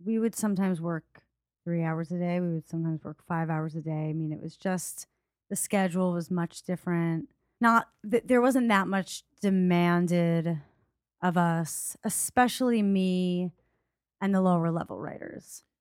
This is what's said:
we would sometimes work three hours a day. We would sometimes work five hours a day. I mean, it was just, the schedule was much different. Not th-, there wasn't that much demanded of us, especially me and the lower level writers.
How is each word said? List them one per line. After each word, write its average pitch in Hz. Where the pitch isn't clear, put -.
we 220
would 226
sometimes 190
work 165
three 170
hours 160
a 180
day. 175
We 175
would 160
sometimes 160
work -
five 165
hours 156
a 165
day. 156
I 156
mean, 156
it -
was -
just, -
the 202
schedule 185
was 170
much 170
different. 170
Not 226
th-, 233
there 247
wasn't 254
that 196
much 190
demanded 175
of 180
us, 165
especially 240
me 180
and 196
the 190
lower 175
level -
writers. -